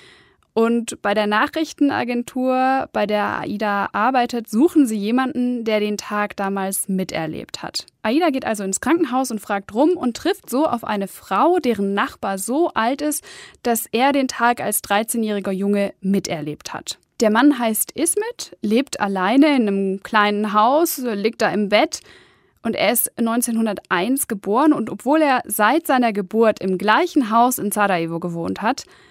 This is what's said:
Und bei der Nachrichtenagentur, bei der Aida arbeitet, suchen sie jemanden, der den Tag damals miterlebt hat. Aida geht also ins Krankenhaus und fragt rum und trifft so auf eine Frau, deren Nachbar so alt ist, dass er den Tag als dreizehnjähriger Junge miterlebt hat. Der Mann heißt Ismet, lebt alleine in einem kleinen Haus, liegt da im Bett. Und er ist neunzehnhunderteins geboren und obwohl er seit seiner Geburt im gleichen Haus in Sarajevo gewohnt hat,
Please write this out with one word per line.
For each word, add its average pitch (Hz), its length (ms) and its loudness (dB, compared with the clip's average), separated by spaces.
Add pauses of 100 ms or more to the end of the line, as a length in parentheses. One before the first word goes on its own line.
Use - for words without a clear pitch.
(580)
Und 226 440 0
bei 202 100 0
der 214 140 0
Nachrichtenagentur, 254 1700 0
bei 208 120 0
der 208 340 -2
Aida 202 520 -2
arbeitet, 240 560 0
suchen 285 380 4
sie 220 100 -4
jemanden, 247 680 -2
der 214 160 2
den 208 180 -2
Tag 208 360 -4
damals 196 540 -4
miterlebt 185 760 -6
hat. - 220 -10 (160)
Aida 294 300 2
geht 262 160 -2
also 208 180 -4
ins 190 160 -4
Krankenhaus 262 500 0
und 220 80 -4
fragt 202 360 -6
rum 294 240 4
und 240 180 -4
trifft - 320 -4
so 285 180 2
auf 233 160 -2
eine 202 260 -4
Frau, 285 500 0
deren 202 340 0
Nachbar 196 460 -4
so 277 340 0
alt 247 300 -2
ist, 302 200 -2 (420)
dass 233 280 0
er 262 200 4
den 269 160 2
Tag 240 340 0
als 208 180 -2
dreizehnjähriger 208 720 -2
Junge 202 480 0
miterlebt 175 720 -4
hat. - 260 -12 (220)
Der 226 80 4
Mann 247 300 4
heißt 226 320 -2
Ismet, - 720 -6
lebt 226 360 -2
alleine 208 580 2
in 226 120 2
einem 196 340 -2
kleinen 208 520 0
Haus, 262 420 4
liegt 226 460 -2
da 190 80 2
im 202 180 0
Bett. 226 320 2 (640)
Und 226 140 -4
er 226 160 2
ist - 280 -2
neunzehnhunderteins 226 1080 -2
geboren 233 460 2
und 226 160 -2
obwohl 277 320 0
er 269 240 2
seit 220 420 2
seiner 247 280 2
Geburt 208 460 2
im 185 180 -2
gleichen 233 520 2
Haus 233 280 2
in 202 120 -4
Sarajevo 170 500 0
gewohnt 175 420 -6
hat, 233 240 -2 (240)